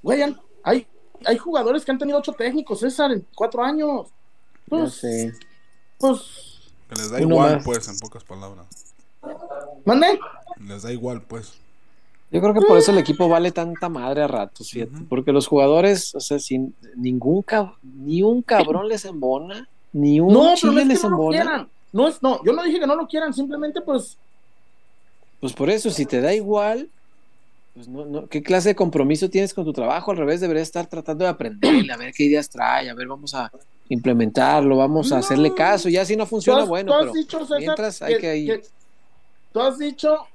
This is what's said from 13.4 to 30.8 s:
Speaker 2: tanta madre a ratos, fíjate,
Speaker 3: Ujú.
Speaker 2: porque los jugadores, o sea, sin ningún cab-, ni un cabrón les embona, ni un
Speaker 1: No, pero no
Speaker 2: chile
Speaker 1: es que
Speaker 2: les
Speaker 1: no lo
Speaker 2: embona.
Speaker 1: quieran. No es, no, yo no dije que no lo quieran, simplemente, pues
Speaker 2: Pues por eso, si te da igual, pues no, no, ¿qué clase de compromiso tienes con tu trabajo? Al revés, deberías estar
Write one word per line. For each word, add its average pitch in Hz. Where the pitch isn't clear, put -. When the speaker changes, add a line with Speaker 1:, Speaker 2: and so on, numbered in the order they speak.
Speaker 2:
tanta 170
madre 139
a 143
ratos, 113
fíjate, 120
Speaker 3:
Ujú. 165
Speaker 2:
porque 131
los 139
jugadores, 160
o 143
sea, 143
sin 131
ningún 127
cab-, 208
ni 143
un 240
cabrón 185
les 214
embona, 165
ni 147
un 180
Speaker 1:
No, 254
pero 320
no 349
Speaker 2:
chile -
Speaker 1:
es 269
que 262
Speaker 2:
les -
Speaker 1:
no 208
lo 180
Speaker 2:
embona. 160
Speaker 1:
quieran. 320
No 247
es, -
no, 254
yo 202
no 339
dije 349
que 294
no 285
lo 320
quieran, 311
simplemente, 294
pues 269
Speaker 2:
Pues 123
por 139
eso, 214
si 151
te 123
da 156
igual, 214
pues 120
no, 139
no, 147
¿qué 147
clase 185
de 202
compromiso 156
tienes 190
con 185
tu 156
trabajo? 143
Al 180
revés, 160
deberías 160
estar 170